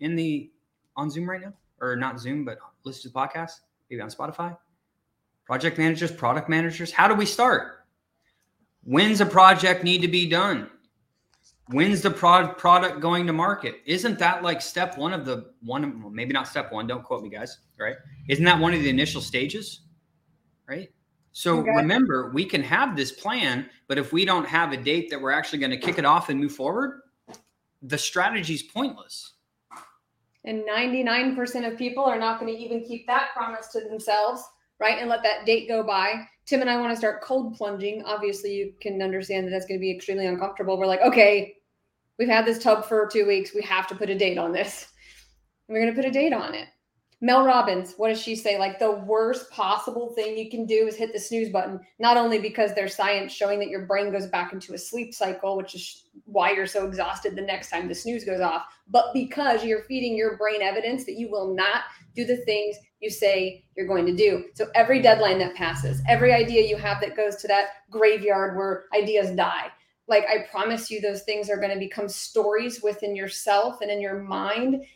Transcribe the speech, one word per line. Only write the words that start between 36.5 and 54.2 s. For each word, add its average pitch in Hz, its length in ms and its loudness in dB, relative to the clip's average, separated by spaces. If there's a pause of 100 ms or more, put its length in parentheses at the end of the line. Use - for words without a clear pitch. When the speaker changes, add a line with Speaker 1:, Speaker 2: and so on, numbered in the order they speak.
Speaker 2:
and 247 80 0
I 240 80 2
wanna 233 200 -2
start 220 260 -2
cold 254 340 -2
plunging. 202 480 -6
Obviously, 202 520 -4
you 196 240 -6
can 196 200 -6
understand 190 460 -4
that 180 60 -6
that's 185 140 -4
gonna 190 120 -6
be 185 140 -2
extremely 190 340 -4
uncomfortable. 190 500 -2
We're 185 100 0
like, 185 160 2
"Okay, 208 560 6 (600)
we've 240 100 2
had 226 180 4
this 226 120 0
tub 214 260 2
for 214 220 0
two 208 220 2
weeks. 196 260 0
We 202 80 -2
have 190 240 -2
to 196 80 -10
put 190 160 -4
a 196 80 -2
date 185 200 2
on 170 120 -2
this." - 380 -6 (800)
And 214 80 -8
we're 226 80 2
gonna 226 100 0
put 269 100 0
a 262 60 0
date 277 220 2
on 220 240 -4
it. - 100 -12 (540)
Mel 247 240 6
Robbins, 226 520 4
what 226 140 2
does 220 120 -4
she 220 140 -6
say? 202 220 0
Like, 190 200 -2
the 220 140 2
worst 220 580 0
possible 220 640 -4
thing 220 260 -4
you 220 100 -8
can 226 180 -6
do 220 200 4
is 214 80 -4
hit 220 180 -6
the 214 60 -8
snooze 226 300 -4
button, 190 320 -2 (180)
not 240 180 6
only 226 220 4
because 214 360 0
there's 196 200 -2
science 196 380 -2
showing 208 260 0
that 202 120 -4
your 185 160 -8
brain 202 260 0
goes 196 160 -4